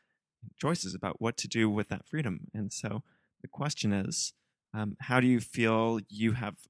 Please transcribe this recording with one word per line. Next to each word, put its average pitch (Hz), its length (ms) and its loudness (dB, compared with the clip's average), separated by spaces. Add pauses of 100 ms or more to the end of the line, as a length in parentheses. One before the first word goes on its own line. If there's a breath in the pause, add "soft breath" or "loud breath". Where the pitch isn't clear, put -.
(560)
choices 139 380 -2
about - 260 -4
what 113 180 0
to - 100 -6
do 110 220 4
with 104 180 0
that - 160 -6
freedom. 139 480 -4
And 107 200 -6
so 110 300 -4 (380)
the - 80 -14
question 139 440 -2
is, - 420 -2 (400)
um, 107 260 -4
how 127 200 2
do 127 80 6
you 123 100 6
feel 113 720 2
you 107 240 0
have, 110 240 -4 (140)